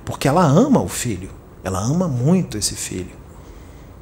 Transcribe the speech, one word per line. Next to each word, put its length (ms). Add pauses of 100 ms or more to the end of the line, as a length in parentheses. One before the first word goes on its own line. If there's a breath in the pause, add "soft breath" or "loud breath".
porque 220
ela 180
ama 380
o 60
filho, 420 (320)
ela 160
ama 300
muito 500
esse 160
filho, 400 (880 loud breath)